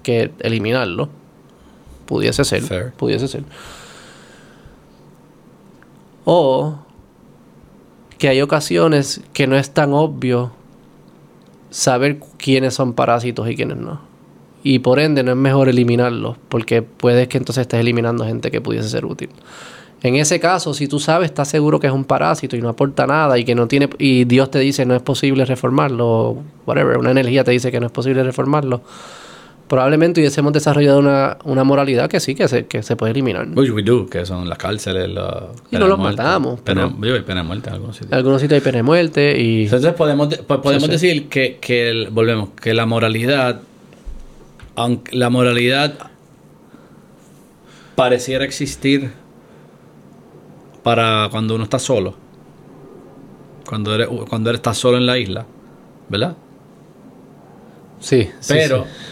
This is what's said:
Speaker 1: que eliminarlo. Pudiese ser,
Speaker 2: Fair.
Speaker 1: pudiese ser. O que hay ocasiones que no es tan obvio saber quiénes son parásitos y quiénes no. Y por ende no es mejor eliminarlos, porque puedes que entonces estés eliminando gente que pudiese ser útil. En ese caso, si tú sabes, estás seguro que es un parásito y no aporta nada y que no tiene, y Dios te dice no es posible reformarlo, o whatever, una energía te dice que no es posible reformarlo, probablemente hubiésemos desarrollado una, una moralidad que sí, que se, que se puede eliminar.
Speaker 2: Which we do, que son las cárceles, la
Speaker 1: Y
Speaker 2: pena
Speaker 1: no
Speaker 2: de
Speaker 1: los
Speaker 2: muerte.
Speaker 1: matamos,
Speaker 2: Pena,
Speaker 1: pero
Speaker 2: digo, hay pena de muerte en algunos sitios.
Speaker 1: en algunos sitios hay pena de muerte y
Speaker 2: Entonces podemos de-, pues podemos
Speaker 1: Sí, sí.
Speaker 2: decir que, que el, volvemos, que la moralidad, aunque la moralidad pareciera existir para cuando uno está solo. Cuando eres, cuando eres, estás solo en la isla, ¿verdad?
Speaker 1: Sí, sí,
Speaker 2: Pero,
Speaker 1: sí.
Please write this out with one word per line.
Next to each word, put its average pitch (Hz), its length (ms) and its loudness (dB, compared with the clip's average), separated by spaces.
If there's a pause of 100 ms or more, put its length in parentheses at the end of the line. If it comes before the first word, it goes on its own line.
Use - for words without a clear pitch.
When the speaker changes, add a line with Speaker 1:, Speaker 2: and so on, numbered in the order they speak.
Speaker 1:
que 113 280 0 (100)
eliminarlo. 113 680 -2 (960)
Pudiese 117 380 0
ser, - 180 -2
Speaker 2:
Fair. 104 300 -6
Speaker 1:
pudiese 120 360 -4
ser. 143 160 -10 (2750)
O 135 500 2 (1400)
que 143 100 2
hay 135 140 4
ocasiones 151 800 0 (100)
que 143 140 0
no 131 100 2
es 135 140 0
tan 147 220 2
obvio 127 600 0 (1160)
saber 139 500 0 (160)
quiénes 131 380 0
son 131 180 -2
parásitos 117 560 0
y 117 80 -6
quiénes 143 220 -6
no. 131 220 -10 (640)
Y 131 180 2
por 131 200 2
ende 147 240 2
no 127 80 0
es 127 40 0
mejor 135 320 4
eliminarlos, 120 680 0 (120)
porque 117 340 0
puedes 123 440 0
que 127 120 -4
entonces 123 240 -2
estés 117 180 -2
eliminando 117 440 0
gente 113 280 -4
que 113 80 -4
pudiese 113 280 -4
ser 120 180 -4
útil. - 240 -10 (720)
En 123 120 2
ese 151 220 0
caso, 165 360 0
si 143 120 -4
tú 143 140 -4
sabes, 160 300 0
estás 147 180 -4
seguro 151 320 2
que 147 80 0
es 131 40 2
un 135 120 -2
parásito 147 520 -2
y 117 40 -4
no 117 80 -2
aporta 139 380 0
nada 143 320 2
y 117 60 0
que 120 120 0
no 120 100 2
tiene, 139 220 2 (100)
y 131 260 4
Dios 131 260 4
te 147 100 0
dice 139 260 0
no 123 80 2
es 123 80 0
posible 135 420 0
reformarlo, 127 640 0
o 117 340 0 (240)
whatever, 127 320 2
una 123 140 2
energía 131 300 2
te 123 100 2
dice 123 200 0
que 120 80 -2
no 120 60 -2
es 117 60 -8
posible 131 300 0
reformarlo, 131 600 -2 (840)
probablemente 156 520 4
hubiésemos 147 320 2
desarrollado 147 460 4
una, 139 460 2
una 135 200 0
moralidad 139 460 2
que 190 100 -2
sí, 139 140 -4
que 175 140 0
se, 117 180 0
que 113 160 -6
se 117 140 -4
puede 113 160 -2
eliminar. 120 420 -2
Speaker 2:
Which 131 160 2
we 107 120 -2
do, 110 240 2
que 87 200 -6
son 90 220 -6
las 82 100 -8
cárceles, 92 500 -6
la 92 380 -8 (240)
Speaker 1:
Y - 0 -
Speaker 2:
pena - 80 -2
Speaker 1:
no 208 60 2
Speaker 2:
de 190 60 4
Speaker 1:
los 196 80 2
Speaker 2:
muerte. 139 240 -2
Speaker 1:
matamos, 139 380 -2
Speaker 2:
Pena, 95 280 -2
Speaker 1:
pero 90 120 -8
Speaker 2:
digo, 113 160 -2
hay 98 60 -4
pena 92 200 -6
de 82 40 -6
muerte 101 220 -8
en 101 60 -8
algunos 101 220 -12
sitios. - 160 -10
Speaker 1:
en 139 60 0
algunos 131 220 2
sitios 147 160 2
hay 139 80 2
pena 127 140 0
de 117 40 0
muerte 147 580 2
y 113 240 2
Speaker 2:
Entonces 127 300 2
podemos 147 360 2
de-, 165 80 -4
pues 139 220 -2
podemos 139 300 2
Speaker 1:
Sí, 170 80 0
sí. 175 100 0
Speaker 2:
decir 147 200 -2
que, 131 320 -2
que 120 300 0
el, 113 200 -4
volvemos, 113 380 0 (120)
que 113 140 -2
la 113 120 0
moralidad, 117 760 0 (1120)
aunque 120 420 -4
la 123 140 0
moralidad 127 640 2 (2000)
pareciera 131 500 0
existir 139 680 -2 (1700)
para 113 480 2
cuando 110 240 -4
uno 113 100 -4
está 123 140 -2
solo. 98 360 -2 (1500)
Cuando 107 260 -4
eres, 110 140 0 (200)
cuando 113 220 -2
eres, 117 80 -2
estás 113 200 -4
solo 123 200 2
en 123 80 2
la 123 120 2
isla, 101 280 -6 (640)
¿verdad? 131 280 -4 (1600)
Speaker 1:
Sí, 120 280 2 (120)
sí, - 140 -2
Speaker 2:
Pero, 147 300 2
Speaker 1:
sí. - 60 -14 (220)